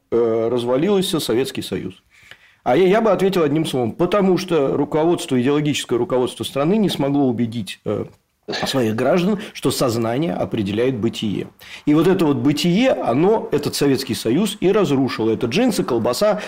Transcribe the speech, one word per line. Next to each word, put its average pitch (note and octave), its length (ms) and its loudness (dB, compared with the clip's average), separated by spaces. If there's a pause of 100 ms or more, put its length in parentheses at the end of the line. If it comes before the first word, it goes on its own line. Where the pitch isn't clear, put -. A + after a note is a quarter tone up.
(100)
э, A2+ 400 2
развалился D3+ 720 0
Советский B2+ 420 -2
Союз? F#2 320 -8 (680)
А B2 120 2
я, F#3 100 6
я G3+ 140 4
бы A3 100 2
ответил F#3 320 2
одним D3+ 220 2
словом. B2 280 -2
Потому F#3+ 440 2
что D#3 400 0
руководство, D3+ 640 0
идеологическое C#3+ 580 0
руководство A#2+ 460 -2
страны D3 320 0
не G3+ 140 2
смогло C#3+ 360 0
убедить, A2+ 600 -4
э, G#2 180 -4 (600)
своих A#2 300 0
граждан, F3 420 0 (140)
что - 180 -2
сознание A#2+ 600 -2
определяет A#2 640 -2
бытие. G#2 520 -4 (360)
И D3 80 2
вот E3 140 4
это F3+ 180 4
вот C#3+ 140 2
бытие, F3 540 2
оно, F3 600 2
этот C#3+ 220 -2
Советский C3+ 400 0
Союз C#3+ 460 0
и F#3 120 2
разрушило. C#3 580 0
Это A2+ 180 0
джинсы, G3 360 0
колбаса B2 640 0